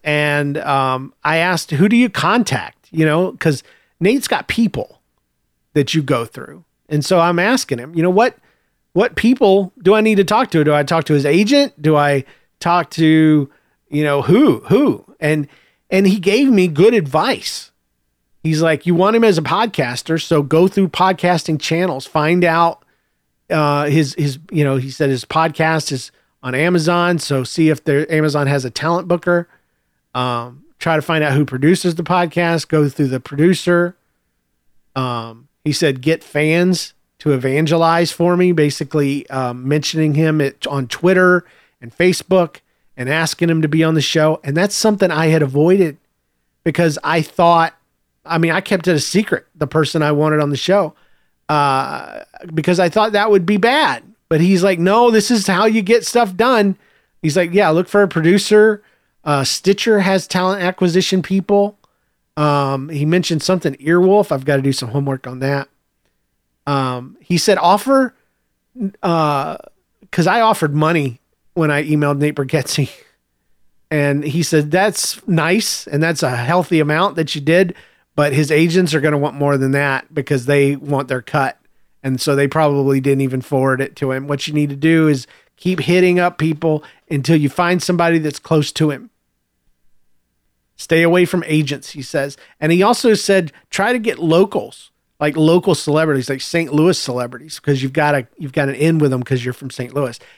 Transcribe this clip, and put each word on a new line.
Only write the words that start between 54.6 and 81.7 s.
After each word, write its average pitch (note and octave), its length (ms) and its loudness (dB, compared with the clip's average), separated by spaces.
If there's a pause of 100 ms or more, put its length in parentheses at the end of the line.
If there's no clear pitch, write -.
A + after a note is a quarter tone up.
like, F#3+ 160 2
"No, G#3+ 320 4
this A3 200 2
is A3 160 0
how F#3+ 180 2
you A3+ 160 2
get G#3+ 240 2
stuff A3 320 0
done." G#3+ 400 2 (460)
He's D3+ 120 -2
like, F3 200 0
"Yeah, G3 160 4
look E3+ 180 0
for G#3 140 4
a G3 60 2
producer. G#3 720 4 (420)
Uh, C#3+ 180 0
Stitcher G3 580 0
has F#3+ 260 0
talent F#3 360 -2
acquisition F#3 600 0
people." G3+ 560 0 (580)
Um, C#3+ 540 -2
he D3 160 -4
mentioned E3 360 0
something, F3 340 -2
Earwolf. F#3 540 2
I've C3+ 140 -4
gotta C#3 160 0
do C3+ 140 0
some - 160 -8
homework C#3 360 -6
on B2+ 120 -14
that. C#3 300 -4 (1000)
Um, C3 540 -4
he F3 180 -2
said, F#3+ 180 2
"Offer," A3+ 580 2 (880)
uh, D#3 540 -2 (540)
'cause E3 160 0
I G#3+ 160 2
offered F3+ 320 0
money D3+ 460 0 (340)
when D#3 160 0
I D3 140 0
emailed D3 340 0
Nate D3 180 -2
Bargatze. C#3 580 -4
<laughs> - 960 -20
And C#3+ 340 -2
he D#3 180 -2
said, D3+ 280 0
"That's - 560 -2
nice, E3+ 600 -2
and D3 160 -2
that's E3 200 -2
a B2+ 140 -2
healthy D#3+ 440 0
amount D3+ 360 0
that E3 180 -4
you D3+ 60 -10
did, E3+ 340 2 (400)
but D3 200 0
his D3 160 0
agents E3 420 2
are D#3 80 0
gonna D3+ 160 0
want C#3+ 200 -2
more C#3+ 200 0
than C3+ 140 0
that C#3 440 -2
because C#3 300 -4
they C#3+ 320 2
want C3+ 320 -4
their B2+ 140 -6
cut. C3+ 340 -4 (440)